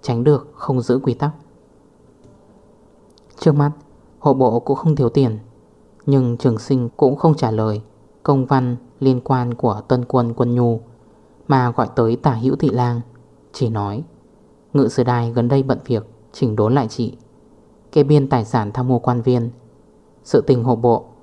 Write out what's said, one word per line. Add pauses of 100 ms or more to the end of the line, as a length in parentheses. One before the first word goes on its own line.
tránh
được
không
giữ
quy
tắc. (2000)
Trước
mắt (480)
hộ
bộ
cũng
không
thiếu
tiền, (680)
nhưng
Trường
Sinh
cũng
không
trả
lời (420)
công
văn (240)
liên
quan
của
Tân
Quân
Quân
Nhu, (680)
mà
gọi
tới
Tả
Hữu
Thị
Lang, (520)
chỉ
nói: (680)
"Ngự
sử
đài
gần
đây
bận
việc (260)
chỉnh
đốn
lại
trị, (760)
kê
biên
tài
sản
tham
mô
quan
viên. (720)
Sự
tình
hộ
bộ (180)